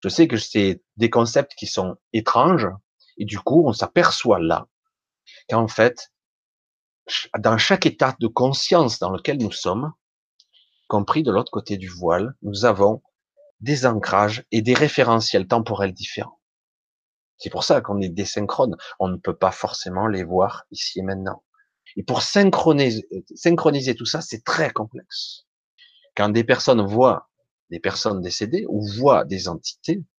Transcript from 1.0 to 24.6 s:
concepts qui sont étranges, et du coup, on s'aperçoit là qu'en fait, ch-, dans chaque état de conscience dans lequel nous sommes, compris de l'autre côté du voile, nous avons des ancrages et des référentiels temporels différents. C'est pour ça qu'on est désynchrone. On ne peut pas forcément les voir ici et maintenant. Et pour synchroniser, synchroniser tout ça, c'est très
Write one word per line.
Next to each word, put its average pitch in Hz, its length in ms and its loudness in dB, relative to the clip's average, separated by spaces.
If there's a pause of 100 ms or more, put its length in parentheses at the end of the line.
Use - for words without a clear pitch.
concepts 117 460 0
qui - 100 -14
sont 92 320 -6 (160)
étranges, 117 560 2 (480)
et 110 80 -8
du 104 140 -8
coup, 151 280 4
on 113 60 0
s'aperçoit - 680 2
là 82 280 -2 (800)
qu'en 113 180 2
fait, 117 460 0 (920)
ch-, - 220 -8 (100)
dans 113 180 2
chaque 185 300 2
état 131 320 0
de 117 80 -2
conscience 131 720 2
dans 90 100 -2
lequel 113 300 -4
nous 107 120 -2
sommes, 120 400 -4 (960)
compris 104 340 0
de 156 100 0
l'autre 98 200 0
côté 101 260 -6
du 92 120 -10
voile, 90 540 -2
nous 101 220 -4
avons 104 360 4 (580)
des 127 260 -2
ancrages 104 680 0
et 113 100 0
des 117 120 2
référentiels 117 720 2
temporels 101 460 0
différents. - 460 -12 (1000)
C'est - 120 -12
pour 92 140 -8
ça - 160 4
qu'on 101 220 -4
est 95 80 -2
désynchrone. 98 680 -2 (240)
On 95 80 0
ne 92 80 -2
peut 90 200 -6
pas 92 160 0
forcément 92 560 -6
les 95 180 -2
voir 92 460 0
ici - 280 -10
et 95 40 -6
maintenant. 95 400 -8 (520)
Et - 80 -10
pour - 180 -2
synchroniser, 147 840 2 (260)
synchroniser 143 640 2
tout 120 100 -10
ça, 151 140 -4
c'est 113 240 -12
très 147 280 -2